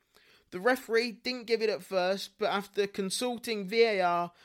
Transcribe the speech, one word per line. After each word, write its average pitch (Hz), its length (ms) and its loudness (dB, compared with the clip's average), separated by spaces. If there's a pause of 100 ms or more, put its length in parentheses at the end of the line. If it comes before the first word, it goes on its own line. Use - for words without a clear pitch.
(500)
The 180 80 -10
referee 233 640 0
didn't 247 240 -6
give 226 140 2
it 220 80 2
at 180 140 -2
first, 190 560 -2
but - 100 0
after 196 380 -2
consulting 208 800 -4
V 226 160 4
A 214 180 4
R, 175 320 0 (120)